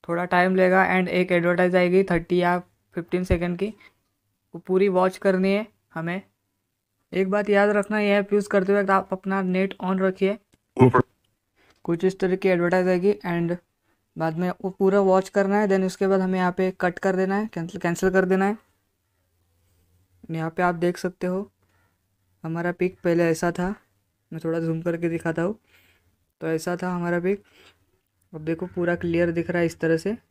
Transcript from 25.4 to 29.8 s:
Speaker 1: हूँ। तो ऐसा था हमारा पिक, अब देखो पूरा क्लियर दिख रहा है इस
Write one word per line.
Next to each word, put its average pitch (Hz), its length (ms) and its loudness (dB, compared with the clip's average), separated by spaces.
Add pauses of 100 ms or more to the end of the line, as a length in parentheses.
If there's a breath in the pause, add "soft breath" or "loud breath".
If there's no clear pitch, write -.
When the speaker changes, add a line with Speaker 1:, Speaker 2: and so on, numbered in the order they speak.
Speaker 1:
हूँ। 208 160 -4 (840 soft breath)
तो 160 80 -6
ऐसा 160 280 -4
था 180 140 -6
हमारा 175 300 -2
पिक, 196 220 -2 (920 soft breath)
अब 160 80 -14
देखो 160 260 -6
पूरा 175 300 -2
क्लियर 170 360 0
दिख 165 180 -4
रहा 175 100 -2
है 170 60 2
इस 165 140 -6